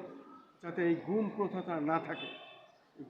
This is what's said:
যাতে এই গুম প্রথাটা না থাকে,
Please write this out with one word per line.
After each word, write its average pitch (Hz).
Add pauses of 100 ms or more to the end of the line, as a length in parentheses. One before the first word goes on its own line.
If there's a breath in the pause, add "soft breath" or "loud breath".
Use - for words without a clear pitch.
(600)
যাতে 170
এই 170 (120)
গুম 208
প্রথাটা 180
না 160
থাকে, 165 (840)